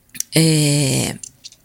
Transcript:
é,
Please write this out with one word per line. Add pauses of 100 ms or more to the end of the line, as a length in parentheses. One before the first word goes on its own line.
(340)
é, (480)